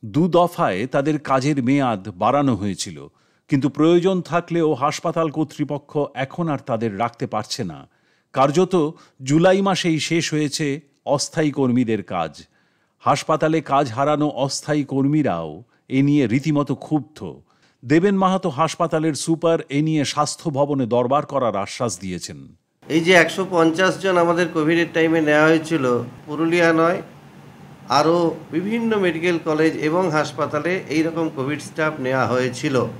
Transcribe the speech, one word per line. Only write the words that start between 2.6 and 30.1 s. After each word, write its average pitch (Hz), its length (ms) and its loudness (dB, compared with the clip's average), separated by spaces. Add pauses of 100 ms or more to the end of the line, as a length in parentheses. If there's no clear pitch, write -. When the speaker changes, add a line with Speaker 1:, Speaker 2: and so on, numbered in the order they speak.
Speaker 1:
কিন্তু 143 180 2
প্রয়োজন 170 540 4
থাকলেও 170 520 -2
হাসপাতাল 156 560 -2
কর্তৃপক্ষ 151 640 -6 (220)
এখন 135 340 -6
আর 139 180 -4
তাদের 113 320 -2
রাখতে 117 280 -4
পারছে 107 380 -6
না। 80 140 -10 (560)
কার্যত 156 400 2 (460)
জুলাই 165 420 4
মাসেই 175 380 0
শেষ 165 300 -2
হয়েছে 151 360 -2 (400)
অস্থায়ী 147 440 0
কর্মীদের 123 520 2
কাজ। 82 300 -6 (680)
হাসপাতালে 156 580 0
কাজ 143 320 0
হারানো 143 440 0
অস্থায়ী 139 480 -2
কর্মীরাও 131 680 0 (380)
এ 131 140 0
নিয়ে 143 240 4
রীতিমতো 143 480 0
ক্ষুব্ধ। - 440 -6 (640)
দেবেন 170 340 4
মাহাতো 185 340 2
হাসপাতালের 160 640 0
সুপার 165 440 0 (120)
এ 143 120 0
নিয়ে 156 220 0
স্বাস্থ্য - 460 -4
ভবনে 139 360 0
দরবার 123 400 2
করার 127 300 -2
আশ্বাস 101 440 -4
দিয়েছেন। 90 380 -10 (480)
Speaker 2:
এই 160 180 0
যে 180 100 4
একশো 170 360 4
পঞ্চাশ 170 420 4 (100)
জন 185 160 0
আমাদের 170 300 2
কোভিডের 165 440 0
টাইমে 160 280 2
নেওয়া 151 280 4
হয়েছিল, 156 360 2 (400)
পুরুলিয়া 165 480 2
নয়, 165 280 2 (880)
আরও 151 280 4 (340)
বিভিন্ন 220 480 -2
মেডিকেল 175 400 0
কলেজ 156 340 0 (160)
এবং 170 220 0